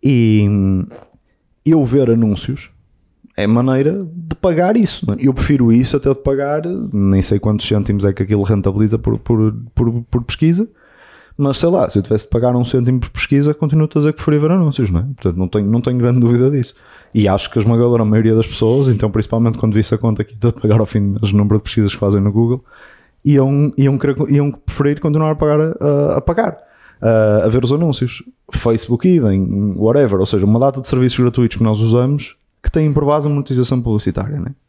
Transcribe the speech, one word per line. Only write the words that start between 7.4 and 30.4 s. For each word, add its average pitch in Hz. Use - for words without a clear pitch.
cêntimos 101
é 98
que -
aquilo 101
rentabiliza 101
por, 113
por, 110
por, 117
por 120
pesquisa, 170
mas 139
sei 170
lá, -
se -
eu 101
tivesse -
de -
pagar 123
um 123
cêntimo 127
por -
pesquisa, 143
continuo 156
a -
dizer 151
que 151
preferia 151
ver 156
anúncios, 147
não 85
é? -
Portanto, 107
não 92
tenho, 101
não 117
tenho 123
grande 123
dúvida 120
disso. 135
E 104
acho 98
que -
a 110
esmagadora 117
maioria 110
das 110
pessoas, 131
então 107
principalmente 113
quando 110
visse 107
a 104
conta 110
que -
ia 113
de -
pagar 107
ao 104
fim 104
do 101
mês 104
o 104
número 104
de 104
pesquisas 104
que -
fazem 101
no 101
Google, 117
iam, 143
iam 139
querer, 139
iam 143
preferir 147
continuar 156
a 156
pagar, 151
a, 147
a -
pagar, 170
a, 107
a -
ver 120
os 123
anúncios. 147
Facebook, 117
idem, 101
whatever. 110
Ou 95
seja, 98